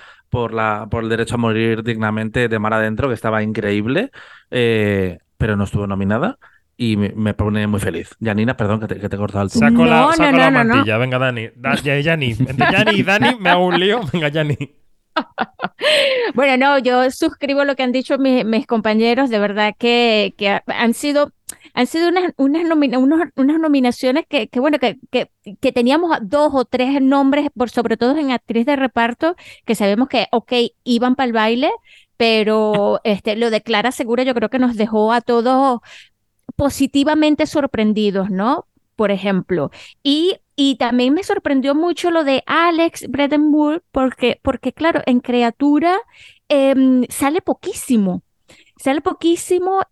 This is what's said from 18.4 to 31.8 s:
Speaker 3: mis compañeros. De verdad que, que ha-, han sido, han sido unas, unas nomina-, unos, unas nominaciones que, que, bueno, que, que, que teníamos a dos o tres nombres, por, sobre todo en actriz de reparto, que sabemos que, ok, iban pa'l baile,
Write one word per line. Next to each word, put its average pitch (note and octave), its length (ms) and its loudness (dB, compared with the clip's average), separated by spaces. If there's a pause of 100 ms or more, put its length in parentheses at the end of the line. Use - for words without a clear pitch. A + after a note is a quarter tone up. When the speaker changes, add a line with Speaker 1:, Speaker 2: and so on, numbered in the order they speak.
Speaker 3:
mis A3 220 0
compañeros. A3+ 640 2
De G#3+ 80 0
verdad G#3 400 0
que, A#3 580 2
que G3+ 140 -2
ha-, - 160 -2
han A#3 280 0
sido, C#4+ 380 0 (420)
han B3 120 0
sido E4+ 220 0
unas, F4+ 280 0
unas C#4+ 280 0
nomina-, D4 340 0
unos, C#4+ 220 2 (160)
unas C#4+ 240 2
nominaciones C4+ 680 0
que, A3 200 -2
que, B3 120 -4
bueno, D4 180 0
que, A3+ 200 -2 (120)
que, - 200 -2 (300)
que B3+ 120 0
teníamos C#4+ 420 2
a - 60 -2
dos C#4+ 340 0
o B3+ 100 0
tres C4 360 -2
nombres, C#4 560 2
por, A3+ 140 -2
sobre A#3 260 -2
todo B3 200 0
en C#4+ 160 -2
actriz A#3 340 -2
de C#4+ 100 2
reparto, C4 600 -2 (280)
que A3+ 100 -2
sabemos G#3+ 340 0
que, G#3+ 240 -2
ok, A#3+ 200 -2 (320)
iban B3 300 2
pa'l B3+ 180 -2
baile, A#3 380 0 (460)